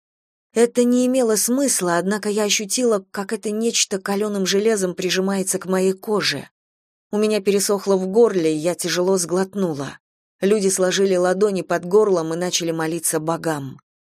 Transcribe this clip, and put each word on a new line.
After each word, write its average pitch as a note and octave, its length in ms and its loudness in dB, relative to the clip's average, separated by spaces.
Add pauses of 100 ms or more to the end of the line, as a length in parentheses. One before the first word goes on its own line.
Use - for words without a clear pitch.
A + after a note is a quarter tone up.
(540)
Это A#3+ 320 2
не B3 200 4
имело B3 300 2
смысла, G#3+ 640 0
однако G3+ 320 0
я G#3 140 0
ощутила, G#3 680 0
как G3+ 220 -6
это G#3+ 180 -6
нечто A3 480 -2
калёным G3+ 460 -2
железом G3 500 0
прижимается F#3+ 640 -2
к F#3+ 60 -10
моей F#3 260 2
коже. F#3+ 580 -4 (600)
У G#3 60 -2
меня G#3+ 240 2
пересохло G3 560 2
в F#3 100 -2
горле, F#3+ 460 4
и D#3 40 -2
я E3 160 -2
тяжело F3+ 440 0
сглотнула. F3 840 -2 (400)
Люди G3 300 2
сложили F#3 480 0
ладони F#3 440 0
под E3+ 240 -4
горлом F3+ 480 2
и E3 40 -4
начали F3 340 -2
молиться D#3+ 480 -2
богам. D#3 640 -4 (380)